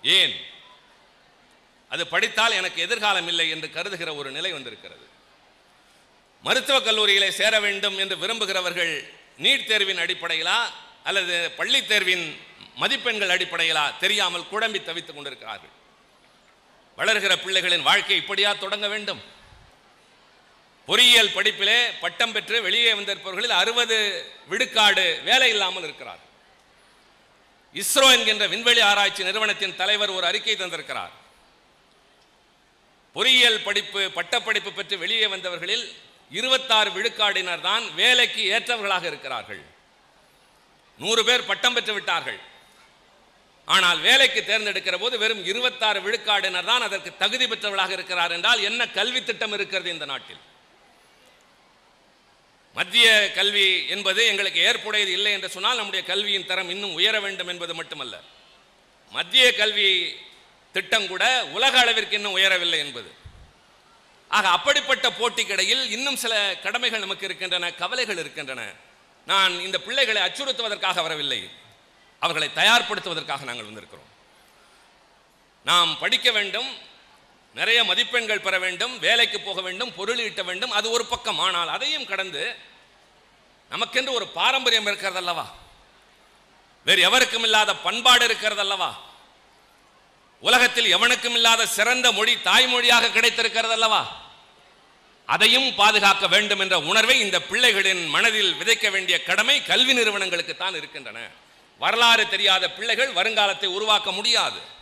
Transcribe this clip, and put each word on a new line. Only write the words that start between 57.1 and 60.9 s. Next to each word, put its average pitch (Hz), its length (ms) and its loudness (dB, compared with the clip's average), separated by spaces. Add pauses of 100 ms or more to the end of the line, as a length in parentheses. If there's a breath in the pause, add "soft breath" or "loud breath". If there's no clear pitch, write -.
வேண்டும் 185 280 -8
என்பது 175 280 -8
மட்டுமல்ல, 139 340 -12 (1000)
மத்திய 180 340 4 (160)
கல்வி 208 260 2 (840)
திட்டம் 190 360 -2